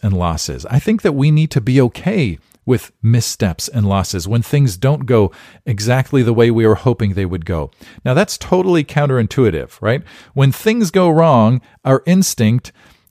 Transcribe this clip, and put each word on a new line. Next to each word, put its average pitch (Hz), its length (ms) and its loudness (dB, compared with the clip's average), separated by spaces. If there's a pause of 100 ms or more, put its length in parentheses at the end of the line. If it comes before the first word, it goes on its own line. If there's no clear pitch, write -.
and 101 120 0
losses. 82 500 -4
I 127 120 0
think 214 240 -2
that 160 120 0
we 139 180 2
need 156 180 2
to - 100 -2
be 127 200 2
okay 127 580 -2 (260)
with - 280 -2 (100)
missteps 113 640 -2
and 104 220 -2
losses 92 400 -4
when 117 140 0
things 139 340 0
don't 135 280 0
go 110 280 2 (340)
exactly 123 560 0
the 117 100 2
way 117 200 4
we 113 120 2
were 110 120 4
hoping 110 380 -2
they 95 120 -2
would 87 180 -6
go. 82 280 -6 (320)
Now, 127 100 0
that's 170 240 -2
totally 180 460 0
counterintuitive, 120 1000 -2
right? 117 220 -2 (300)
When 135 180 2
things 220 400 -2
go 180 180 2
wrong, 127 500 4 (240)
our 135 220 0
instinct 127 640 0 (400)